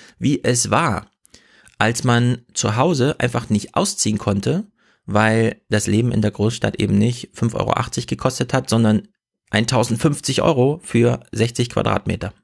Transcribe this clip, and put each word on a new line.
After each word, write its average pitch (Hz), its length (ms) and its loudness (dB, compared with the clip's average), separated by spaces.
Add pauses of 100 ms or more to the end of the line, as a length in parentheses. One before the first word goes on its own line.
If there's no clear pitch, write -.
(200)
wie 139 220 0
es 123 300 0
war, 123 360 0 (720)
als 117 260 0
man 120 380 2 (100)
zu 104 240 -2
Hause 143 420 2
einfach 117 300 -2
nicht - 260 -2
ausziehen 110 440 -2
konnte, 123 480 -2 (380)
weil 110 640 2
das 107 200 0
Leben 113 260 2
in 110 80 0
der 107 100 2
Großstadt 107 480 -2
eben 101 180 2
nicht 120 360 0
fünf 117 220 -2
Euro 101 180 -2
achtzig - 340 -4
gekostet - 460 -4
hat, 131 160 -2
sondern 107 400 2 (400)
eintausendfünfzig 127 920 0
Euro 143 400 2
für 120 380 2 (140)
sechzig 117 360 -2
Quadratmeter. - 640 -4 (100)